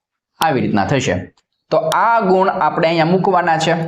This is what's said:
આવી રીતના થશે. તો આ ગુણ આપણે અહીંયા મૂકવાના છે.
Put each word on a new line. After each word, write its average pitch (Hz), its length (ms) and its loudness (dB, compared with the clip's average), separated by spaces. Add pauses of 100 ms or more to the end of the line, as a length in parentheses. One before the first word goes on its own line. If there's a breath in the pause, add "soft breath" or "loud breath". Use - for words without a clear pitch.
(400)
આવી 151 200 0
રીતના 104 260 0
થશે. 95 480 -2 (360)
તો 156 60 2
આ 214 440 0
ગુણ 185 280 2
આપણે 170 400 0
અહીંયા 165 160 0
મૂકવાના 175 540 0
છે. 165 160 0 (140)